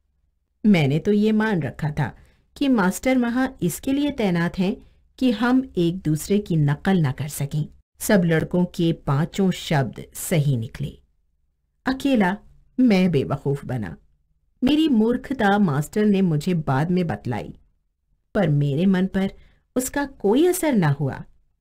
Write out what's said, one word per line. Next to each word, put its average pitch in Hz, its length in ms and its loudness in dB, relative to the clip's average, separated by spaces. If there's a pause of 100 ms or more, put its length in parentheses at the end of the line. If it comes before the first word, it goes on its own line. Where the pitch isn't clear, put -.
(680)
मैंने 160 320 4
तो 208 140 0
ये 208 200 2
मान 214 300 0
रखा 143 280 -4
था 147 260 -4 (400)
कि 285 120 -2
मास्टर 247 500 2
वहां 240 300 0 (140)
इसके 185 300 -2
लिए 285 180 0
तैनात 175 480 -2
हैं 262 180 0 (420)
कि 254 120 2
हम 247 460 0
एक 175 220 0
दूसरे 156 400 -2
की 196 180 -2
नकल 151 420 2
ना 135 140 0
कर 143 160 -8
सकें। 147 380 -4 (320)
सब 202 260 2
लड़कों 165 400 0
के 170 280 0
पांचों 160 580 -2
शब्द 131 540 -2 (100)
सही 143 420 0
निकले, - 420 -8 (880)
अकेला 262 500 0 (440)
मैं 190 300 4
बेवकूफ 139 540 -2
बना। 104 320 -8 (680)
मेरी 311 240 2
मूर्खता 226 680 0
मास्टर 170 460 0
ने 196 180 4
मुझे 170 320 0
बाद 151 360 0
में 180 160 0
बतलाई, 107 480 -8 (800)
पर 196 140 2
मेरे 143 380 0
मन 185 200 2
पर 190 260 -4 (440)
उसका 277 300 -4
कोई 269 400 0
असर 339 260 0
ना 180 160 2
हुआ। 143 360 -4 (360)